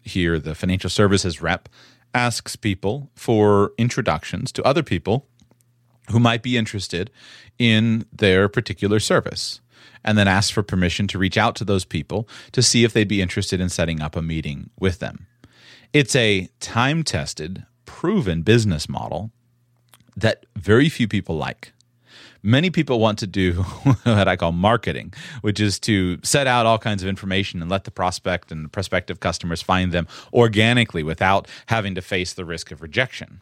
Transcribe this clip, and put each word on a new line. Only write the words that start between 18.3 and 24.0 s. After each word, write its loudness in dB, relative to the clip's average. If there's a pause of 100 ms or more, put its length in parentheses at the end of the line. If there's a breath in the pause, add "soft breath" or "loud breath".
business 2
model -8 (840)
that -2
very 4
few -2
people -4
like. -8 (720 loud breath)
Many 4
people 0
want 2
to -6
do 0
<laughs> 0